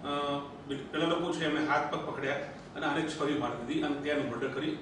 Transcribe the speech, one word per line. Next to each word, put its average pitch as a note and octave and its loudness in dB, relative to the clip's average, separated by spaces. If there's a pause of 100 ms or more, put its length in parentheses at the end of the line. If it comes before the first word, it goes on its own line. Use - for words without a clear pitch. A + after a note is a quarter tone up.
અ, C#3+ 0 (540)
પેલા D#3 2
લોકો E3+ 2
છે D#3+ 0
એમને D3+ 2
હાથ D3 4
પગ D3+ 0
પકડ્યા C#3 -2 (400)
અને D#3+ -2
આને D3+ 2
છરી D3 0
મારી C#3+ 0
દીધી D3+ 0
અને C#3+ 2
ત્યાંનું C#3 0
મર્ડર B2 -2
કરી D3 -2 (100)